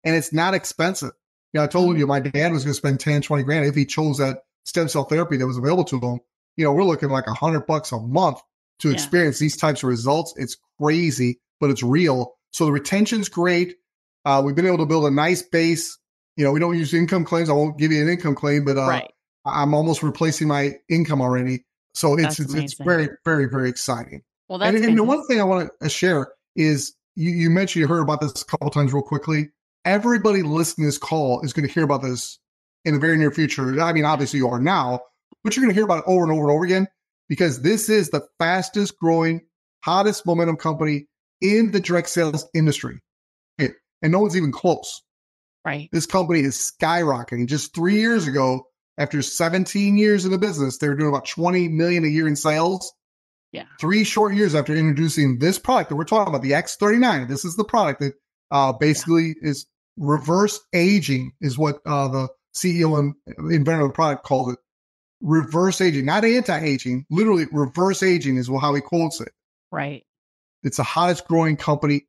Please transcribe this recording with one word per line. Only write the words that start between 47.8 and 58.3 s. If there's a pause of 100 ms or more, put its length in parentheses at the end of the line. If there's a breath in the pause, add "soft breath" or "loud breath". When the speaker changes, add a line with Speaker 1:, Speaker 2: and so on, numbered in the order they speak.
Speaker 1:
years
ago, (320)
after
seventeen
years
in
the
business,
they
were
doing
about
twenty
million
a
year
in
sales. (600)
Speaker 2:
Yeah. (160)
Speaker 1:
Three
short
years
after
introducing
this
product
that
we're
talking
about,
the
X
thirty-nine.
This
is
the
product
that, (360)